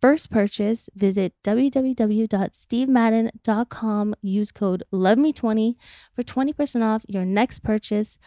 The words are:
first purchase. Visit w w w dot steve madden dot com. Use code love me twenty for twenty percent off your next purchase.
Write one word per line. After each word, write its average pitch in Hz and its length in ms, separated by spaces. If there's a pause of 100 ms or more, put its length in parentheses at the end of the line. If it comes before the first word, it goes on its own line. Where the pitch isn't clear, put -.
first 294 300
purchase. 208 640
Visit 190 480
w 240 260
w 262 260
w 220 340
dot 196 260
steve 254 340
madden 226 440 (100)
dot 226 280
com. 208 520
Use 202 300
code 185 400
love 190 260
me 302 140
twenty 220 440 (380)
for 247 80
twenty 269 300
percent 262 320
off 220 240
your 190 160
next 202 400
purchase. 214 640